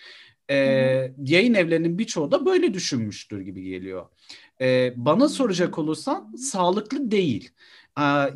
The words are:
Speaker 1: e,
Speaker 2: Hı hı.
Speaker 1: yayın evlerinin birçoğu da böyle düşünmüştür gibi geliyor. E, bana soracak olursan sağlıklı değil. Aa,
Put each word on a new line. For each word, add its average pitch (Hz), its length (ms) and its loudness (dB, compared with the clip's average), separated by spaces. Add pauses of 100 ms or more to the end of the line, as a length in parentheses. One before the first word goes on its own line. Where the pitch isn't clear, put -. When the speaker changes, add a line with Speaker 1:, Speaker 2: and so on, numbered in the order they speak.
(480)
Speaker 1:
e, 139 80 0
Speaker 2:
Hı 131 480 2
hı. 131 140 -10
Speaker 1:
yayın 180 360 4
evlerinin 170 440 2
birçoğu 185 320 -2
da 285 160 2
böyle 359 280 2
düşünmüştür 110 680 -6
gibi 92 220 -12
geliyor. 92 440 -10 (540)
E, 127 360 2
bana 160 320 4
soracak 185 500 0
olursan 156 580 -4
sağlıklı 208 720 -2
değil. 175 400 0 (460)
Aa, 143 400 2